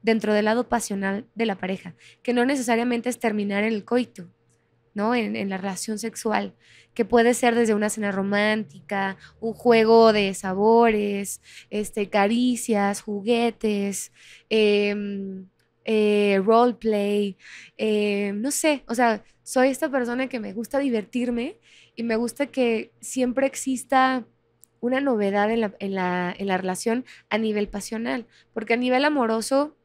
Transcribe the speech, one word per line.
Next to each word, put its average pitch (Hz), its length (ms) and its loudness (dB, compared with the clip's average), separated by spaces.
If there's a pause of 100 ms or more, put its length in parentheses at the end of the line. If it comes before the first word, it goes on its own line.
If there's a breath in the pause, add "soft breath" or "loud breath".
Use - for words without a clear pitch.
dentro 214 320 -2
del 208 120 0
lado 233 240 -2
pasional 202 560 -6 (100)
de 226 100 -2
la 202 100 -4
pareja, 185 400 -8 (280 soft breath)
que 240 100 -2
no 240 120 2
necesariamente 240 640 0
es 240 100 -6
terminar 208 440 -2
en 220 100 0
el 202 120 -6
coito, 233 420 -4 (680)
¿no? 214 220 -2
En, 214 200 -2
en 202 140 -4
la 190 80 -6
relación 196 420 -8
sexual, 208 560 -4 (380 soft breath)
que 233 120 0
puede 233 280 4
ser 233 220 2
desde 226 200 4
una 208 140 0
cena 208 220 -4
romántica, 202 1040 -2 (220 loud breath)
un 226 140 -6
juego 226 600 6
de 196 200 2
sabores, 208 1080 2 (280 loud breath)
este, 208 400 -6
caricias, 214 920 2
juguetes, 208 1080 -2 (380 loud breath)
em, 202 960 0 (380)
eh, 208 580 2
roleplay, 208 960 2 (400 loud breath)
em, 208 640 -2
no 269 100 -4
sé, 294 360 0
o 233 80 -4
sea, 233 280 2 (200 soft breath)
soy 254 260 2
esta 269 200 -2
persona 254 380 -2
que 254 120 -6
me 208 140 -10
gusta 226 260 -4
divertirme 240 800 -4 (360 soft breath)
y 233 80 -8
me 226 120 -2
gusta 233 320 -2
que 233 440 -2 (100)
siempre 254 460 -2
exista 262 800 0 (560)
una 254 200 0
novedad 208 500 2
en 233 100 0
la, 208 180 -4
en 196 160 -6
la, 180 420 -2
en 196 100 -6
la 190 100 0
relación 185 480 -2 (240 loud breath)
a 214 80 0
nivel 208 320 -2
pasional, 226 580 -6 (260 soft breath)
porque 220 200 -2
a 233 40 0
nivel 254 280 2
amoroso 269 800 0